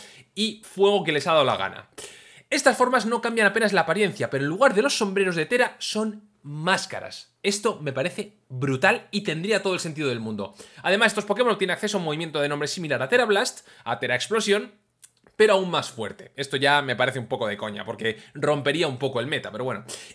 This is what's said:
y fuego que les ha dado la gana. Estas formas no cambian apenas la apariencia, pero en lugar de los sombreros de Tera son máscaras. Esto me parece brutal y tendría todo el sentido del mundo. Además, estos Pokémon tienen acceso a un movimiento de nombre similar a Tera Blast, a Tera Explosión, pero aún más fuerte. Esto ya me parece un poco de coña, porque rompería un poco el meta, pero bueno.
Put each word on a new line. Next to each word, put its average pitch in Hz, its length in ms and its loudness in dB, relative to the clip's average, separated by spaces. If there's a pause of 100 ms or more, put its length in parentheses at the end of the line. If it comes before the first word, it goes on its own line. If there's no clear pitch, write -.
(360)
y 220 280 -4
fuego 196 400 4
que 160 100 0
les 147 120 0
ha 175 60 2
dado 151 140 6
la 113 120 2
gana. 95 320 -6 (600)
Estas 277 280 2
formas 247 300 2
no 226 140 -2
cambian 226 260 2
apenas 208 260 2
la 180 80 6
apariencia, 165 480 0
pero 139 140 -2
en 143 80 -2
lugar 202 240 4
de 208 80 4
los 277 120 0
sombreros 190 400 0
de 160 120 0
Tera 247 320 0
son 214 500 -4 (140)
máscaras. 151 1000 -4
Esto 202 400 -2
me 147 120 -4
parece 170 440 -6 (100)
brutal 135 600 0
y 202 120 -4
tendría 190 420 -2
todo 190 100 0
el 175 60 -2
sentido 156 300 -4
del 120 100 -2
mundo. 107 360 -6 (280)
Además, 208 240 4
estos 208 180 -2
Pokémon 220 320 2
tienen 180 160 0
acceso 208 240 -2
a - 20 -4
un 170 60 -4
movimiento 156 340 -4
de 143 100 2
nombre 147 180 -2
similar 143 340 -4
a 131 80 -4
Tera 247 160 4
Blast, 220 420 0 (160)
a 120 140 -2
Tera 123 160 -2
Explosión, 202 600 0 (600)
pero 214 180 6
aún 190 180 2
más 151 180 -2
fuerte. - 460 -10
Esto 139 220 -4
ya 139 260 4
me 127 120 -2
parece 127 220 0
un 120 100 -6
poco 120 200 -2
de 104 100 -4
coña, 104 280 -8
porque 110 360 -4 (140)
rompería 147 520 0
un 127 120 -6
poco 131 200 -2
el 113 60 -2
meta, 131 260 -6
pero 127 120 -6
bueno. 123 200 -6 (300)